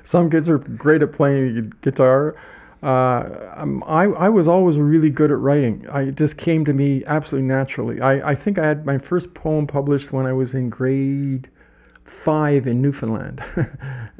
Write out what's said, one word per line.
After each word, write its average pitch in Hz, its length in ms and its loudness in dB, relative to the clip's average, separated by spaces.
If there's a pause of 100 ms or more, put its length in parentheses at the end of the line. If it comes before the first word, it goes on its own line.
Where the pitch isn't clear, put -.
Some 175 260 2
kids 160 200 2
are 156 80 4
great 135 440 2
at 143 120 0
playing 139 400 0
gu-, 113 180 -6 (100)
guitar. 135 540 2 (460)
Uh, 127 760 -2
um, 139 280 -6
I, 160 200 2
I 180 240 2
was 190 180 4
always 175 300 4
really 151 320 4
good 147 220 2
at 139 60 0
writing. 139 540 0
I, 139 120 -2
it 135 120 -6
just 151 220 -2
came 160 280 0
to 147 80 2
me 139 320 0
absolutely 147 420 -2
naturally. 131 540 -2
I, 135 300 0
I 143 40 0
think 202 220 -2
I 160 80 0
had 151 200 0
my 139 120 -2
first 175 360 -4
poem 156 340 -2
published 143 460 -2
when 131 120 0
I 131 80 -2
was 131 200 -2
in 127 160 -2
grade 135 800 -2 (760)
five 147 440 2
in 120 140 0
Newfoundland. 113 640 -4 (120)
<laughs> 120 120 -2 (520)